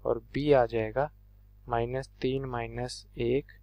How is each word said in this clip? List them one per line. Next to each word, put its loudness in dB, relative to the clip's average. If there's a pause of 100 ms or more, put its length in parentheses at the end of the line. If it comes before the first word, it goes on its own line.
और 0 (160)
बी 0
आ 8
जाएगा 0 (600)
माइनस -2 (120)
तीन -2
माइनस -6 (140)
एक 0 (100)